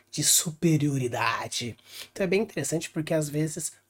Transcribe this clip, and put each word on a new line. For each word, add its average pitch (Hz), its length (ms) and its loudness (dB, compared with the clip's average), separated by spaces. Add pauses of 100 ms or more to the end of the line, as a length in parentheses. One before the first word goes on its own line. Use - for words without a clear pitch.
de 151 140 -4
superioridade. 123 1500 2 (340)
Então - 120 -4
é 185 40 2
bem 190 140 2
interessante 165 480 -4
porque 160 240 -2
às 156 160 0
vezes 156 420 -2 (180)